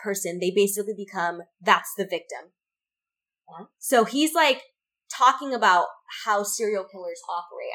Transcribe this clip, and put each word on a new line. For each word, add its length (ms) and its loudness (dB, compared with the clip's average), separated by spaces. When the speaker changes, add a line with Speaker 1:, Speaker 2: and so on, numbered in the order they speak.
Speaker 1:
person. 360 -4
They 120 0
basically 440 2
become, 460 -4
that's 360 2
the 80 -2
victim." 460 -10
Speaker 2:
Huh? 160 -18
Speaker 1:
So 260 4
he's, 280 0
like, 280 4
talking 380 2
about 320 4
how 180 0
serial 480 -4
killers 280 -12
operate. 460 -10